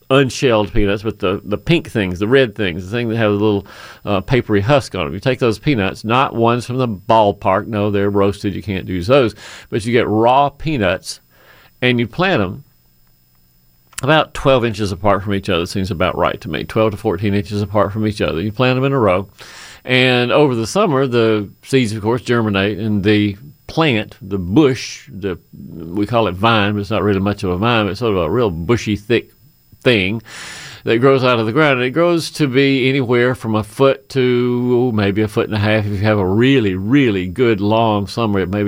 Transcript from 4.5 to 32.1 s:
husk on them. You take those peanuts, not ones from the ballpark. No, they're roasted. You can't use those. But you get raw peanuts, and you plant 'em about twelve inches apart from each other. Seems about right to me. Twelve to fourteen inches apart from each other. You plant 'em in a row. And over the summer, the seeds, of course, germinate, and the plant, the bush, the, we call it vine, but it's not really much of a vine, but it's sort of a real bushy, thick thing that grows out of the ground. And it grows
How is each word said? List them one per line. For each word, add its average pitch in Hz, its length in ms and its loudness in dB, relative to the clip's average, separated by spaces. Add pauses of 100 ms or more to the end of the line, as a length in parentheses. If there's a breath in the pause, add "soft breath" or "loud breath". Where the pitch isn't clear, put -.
husk 127 340 0
on 87 100 -4
them. 69 80 -8
You 98 80 -8
take 127 180 -2
those 117 200 0
peanuts, 107 440 -2
not 123 320 0
ones 117 300 0
from 123 120 -8
the 127 120 0
ballpark. 101 800 0
No, 104 220 -2
they're 101 200 0
roasted. 101 440 0
You 98 80 -8
can't 95 260 -6
use 92 200 -4
those. 127 260 2 (360 loud breath)
But 110 160 -4
you 120 80 -2
get 110 140 2
raw 123 420 4
peanuts, 104 720 -4 (600 soft breath)
and 123 180 2
you 113 80 -2
plant 170 340 0
'em 104 220 -6 (1400)
about 151 320 2
twelve 131 320 2
inches 104 260 -4
apart 101 320 0
from 101 100 -4
each 98 160 -4
other. 85 160 0
Seems 95 260 -4
about 87 260 -2
right 82 240 0
to - 80 -12
me. 67 160 -4
Twelve 110 260 0
to 104 60 -10
fourteen 98 360 -2
inches 101 280 -4
apart 104 320 0
from 107 120 -2
each 107 160 -2
other. 80 200 -2
You 104 100 -4
plant 127 260 0
'em 131 60 0
in 139 100 0
a 135 60 0
row. 98 280 2 (580 loud breath)
And 123 460 2
over 135 240 4
the 113 120 -2
summer, 147 400 0
the 113 420 2 (140)
seeds, 123 300 0
of 110 80 -6
course, 113 200 0
germinate, 104 580 0
and 104 240 -2
the 104 340 2 (300)
plant, 135 540 -2
the 98 160 -6
bush, 120 760 0
the, 95 260 -8 (160)
we 82 520 -6
call 113 220 0
it 90 80 -2
vine, 107 380 2
but 104 80 -2
it's 101 100 -8
not 95 120 0
really 98 160 2
much 101 240 -2
of 95 60 -2
a 90 80 0
vine, 113 280 0
but 92 60 -2
it's 101 80 -8
sort 113 160 0
of 90 60 0
a 78 80 0
real 113 200 0
bushy, 98 460 -2
thick - 360 -2 (500)
thing 110 400 0 (640 loud breath)
that 117 140 2
grows 135 260 4
out 123 140 2
of 110 60 0
the 113 60 -2
ground. 139 280 2
And 123 80 0
it 127 40 -4
grows 165 400 0